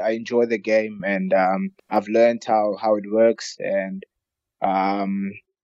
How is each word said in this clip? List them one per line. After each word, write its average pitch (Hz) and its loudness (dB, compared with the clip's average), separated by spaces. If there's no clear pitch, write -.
I 110 0
enjoy 120 0
the 117 0
game, 107 0
and, 95 -2
um, 95 2
I've 104 -2
learned 113 2
how, 107 0
how 107 0
it 101 -4
works, 110 2
and, 95 -4
um, 98 -2